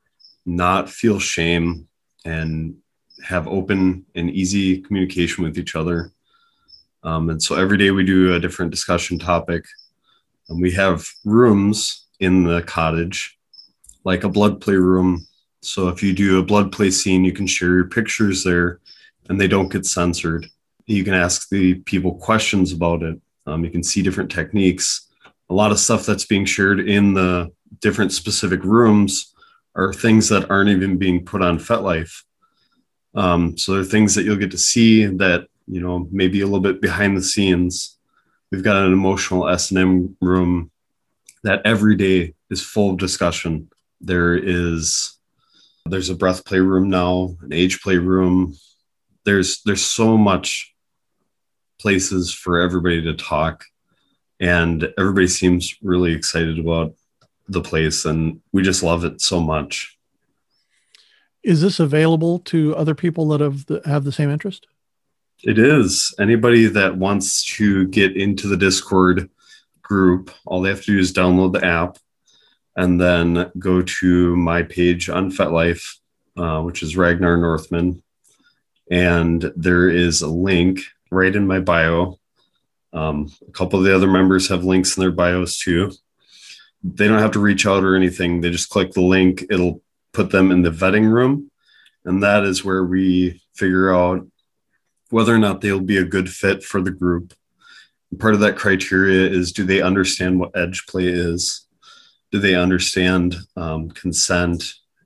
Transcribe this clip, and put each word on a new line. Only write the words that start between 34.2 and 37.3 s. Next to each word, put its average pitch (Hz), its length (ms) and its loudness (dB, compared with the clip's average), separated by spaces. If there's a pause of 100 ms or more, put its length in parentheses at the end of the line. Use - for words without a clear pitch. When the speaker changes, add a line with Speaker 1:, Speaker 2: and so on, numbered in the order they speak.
Speaker 1:
you'll 104 120 0
get 98 160 -4
to 90 60 -10
see 110 480 4
that, 92 420 0 (180)
you 92 140 -8
know, 90 320 -4
maybe 95 280 0
a 98 40 -2
little 98 160 0
bit 95 200 -2
behind 98 360 0
the 92 60 -2
scenes. 90 760 -2 (540)